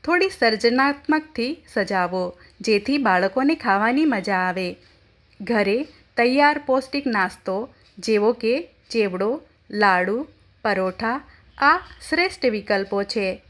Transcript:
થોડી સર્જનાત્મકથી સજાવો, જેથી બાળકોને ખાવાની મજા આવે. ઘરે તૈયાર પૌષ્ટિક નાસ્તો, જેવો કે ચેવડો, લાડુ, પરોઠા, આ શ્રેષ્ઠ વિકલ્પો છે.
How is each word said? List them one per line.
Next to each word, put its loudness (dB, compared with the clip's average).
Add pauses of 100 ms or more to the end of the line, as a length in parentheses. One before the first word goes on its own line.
થોડી 0
સર્જનાત્મકથી 0 (180)
સજાવો, -2 (220)
જેથી 0
બાળકોને 2
ખાવાની 0
મજા 0
આવે. -2 (640)
ઘરે 0 (300)
તૈયાર 4
પૌષ્ટિક -2
નાસ્તો, -2 (300)
જેવો 2
કે -2 (220)
ચેવડો, -2 (300)
લાડુ, 0 (360)
પરોઠા, -2 (380)
આ 4 (320)
શ્રેષ્ઠ -2
વિકલ્પો -2
છે. -4